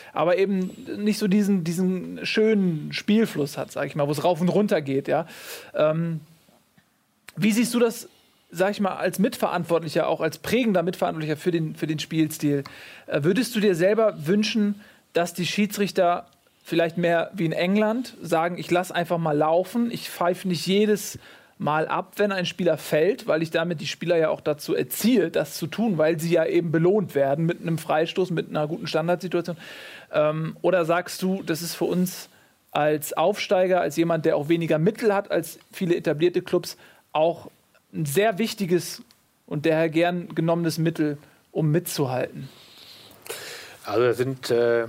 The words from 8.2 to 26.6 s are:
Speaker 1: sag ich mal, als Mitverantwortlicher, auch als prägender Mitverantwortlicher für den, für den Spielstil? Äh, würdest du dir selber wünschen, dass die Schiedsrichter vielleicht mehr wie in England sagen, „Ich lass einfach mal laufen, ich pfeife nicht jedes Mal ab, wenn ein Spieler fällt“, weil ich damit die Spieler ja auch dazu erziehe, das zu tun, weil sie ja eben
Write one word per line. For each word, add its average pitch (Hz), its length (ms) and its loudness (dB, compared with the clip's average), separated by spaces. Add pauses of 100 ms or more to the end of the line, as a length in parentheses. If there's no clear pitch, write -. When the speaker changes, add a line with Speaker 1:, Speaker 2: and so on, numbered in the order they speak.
Speaker 1:
sag 185 200 0
ich 208 80 -6
mal, 196 160 0
als - 240 -4
Mitverantwortlicher, 170 880 0
auch 156 140 0
als 156 160 -2
prägender 214 460 0
Mitverantwortlicher 165 540 -2
für 180 140 -2
den, 160 240 -2
für 156 120 -6
den 151 120 -2
Spielstil? 151 640 0 (440)
Äh, 151 160 -2
würdest 208 320 0
du 214 40 -2
dir 196 160 2
selber 190 520 2
wünschen, 208 540 0 (320)
dass 175 200 0
die 175 120 -4
Schiedsrichter 196 840 0 (360)
vielleicht 165 340 0
mehr 170 360 2
wie 180 120 -2
in 160 80 2
England 214 680 0
sagen, 165 360 0
„Ich 156 140 -8
lass 180 200 0
einfach 170 260 0
mal 160 200 0
laufen, 180 540 2
ich - 180 -10
pfeife 180 380 -2
nicht 170 180 -2
jedes 202 520 2 (420)
Mal 151 280 0
ab, 180 300 -6
wenn 208 140 0
ein 185 140 -2
Spieler 160 320 0
fällt“, 175 500 0
weil 160 140 2
ich 160 100 -4
damit 165 300 -2
die 143 60 -8
Spieler 170 300 -2
ja 156 120 4
auch 147 120 -2
dazu 151 340 -2
erziehe, 196 560 2
das - 260 -2
zu 160 100 -6
tun, 202 300 -2
weil 156 220 2
sie 165 120 0
ja 160 140 4
eben 170 260 0